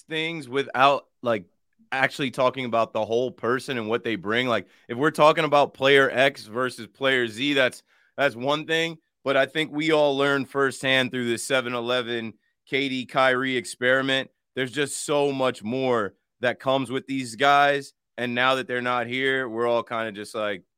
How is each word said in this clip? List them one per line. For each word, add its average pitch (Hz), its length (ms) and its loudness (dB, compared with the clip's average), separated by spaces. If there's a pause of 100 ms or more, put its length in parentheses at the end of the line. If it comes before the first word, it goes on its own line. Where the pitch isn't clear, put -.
things 160 400 -6
without, 131 560 2 (160)
like, 113 240 0 (460)
actually 131 400 -2
talking 127 340 0
about 113 260 0
the 110 140 -2
whole 117 260 -2
person 123 460 -4
and 110 100 -6
what 117 160 -2
they 113 140 -2
bring. 110 300 -2
Like, 107 200 -2 (220)
if 117 80 -8
we're 151 140 2
talking 156 340 4
about 143 280 2
player 135 380 4
X 135 320 0
versus 117 440 -6
player 131 400 0
Z, 127 260 -4
that's, 131 300 0 (340)
that's 135 180 0
one 147 300 -2
thing. 165 320 -2 (260)
But 135 140 0
I 135 80 4
think 156 260 -4
we 156 200 -2
all 147 260 2
learned 139 320 0
firsthand 131 600 0
through 123 180 -4
this 113 160 -2
seven 127 300 0
eleven 120 600 -4 (340)
K 139 220 -2
D 127 180 -6
Kyrie 131 500 2
experiment. 131 720 0 (240)
There's 127 180 -4
just 143 320 -4
so 143 280 2
much 127 320 -2
more 120 500 -2 (280)
that 120 180 -2
comes 131 320 0
with 131 160 -6
these 131 280 -8
guys. 143 580 4 (260)
And 120 160 -4
now 131 200 2
that 127 120 -4
they're 123 160 -2
not 123 240 -2
here, 131 420 -2
we're 117 180 -2
all 117 140 2
kinda 113 300 -6
just 101 240 -12
like, 104 280 -4 (140)